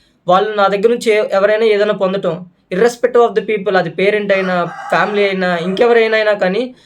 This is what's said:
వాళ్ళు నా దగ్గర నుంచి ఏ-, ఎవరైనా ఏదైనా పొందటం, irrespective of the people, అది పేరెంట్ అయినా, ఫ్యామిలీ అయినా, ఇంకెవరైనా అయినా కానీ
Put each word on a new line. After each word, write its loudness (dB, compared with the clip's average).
వాళ్ళు 2
నా 4
దగ్గర 2
నుంచి -2
ఏ-, 0
ఎవరైనా 2
ఏదైనా 0
పొందటం, -2
irrespective 2
of 2
the -2
people, -2
అది -4
పేరెంట్ 0
అయినా, -2
ఫ్యామిలీ 0
అయినా, -2
ఇంకెవరైనా 2
అయినా 2
కానీ -2